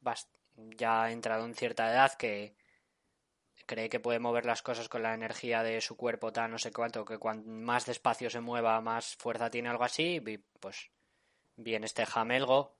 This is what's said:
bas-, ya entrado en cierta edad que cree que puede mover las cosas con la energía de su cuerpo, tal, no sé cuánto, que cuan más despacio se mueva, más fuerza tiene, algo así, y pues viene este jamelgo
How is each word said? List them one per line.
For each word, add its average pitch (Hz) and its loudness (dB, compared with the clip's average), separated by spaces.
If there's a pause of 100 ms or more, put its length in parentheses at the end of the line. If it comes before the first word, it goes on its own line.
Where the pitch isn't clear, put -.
bas-, 120 -6 (280)
ya 113 0
entrado 113 -2
en 117 -8
cierta 113 0
edad 131 8
que 104 -4 (1080)
cree 113 -4
que 117 -2
puede 117 0
mover 117 2
las - 2
cosas 117 -4
con 117 -4
la 113 0
energía 113 -2
de 113 0
su - -6
cuerpo, 113 -2
tal, 113 -2
no 113 -8
sé 110 -6
cuánto, 117 -4
que 110 -8
cuan 110 -4 (160)
más 120 2
despacio 120 0
se 117 -4
mueva, 117 2
más 113 -2
fuerza 117 -2
tiene, 120 -4
algo 120 2
así, 160 0
y 107 -8 (200)
pues - -12 (680)
viene 110 -2
este 110 0
jamelgo 127 4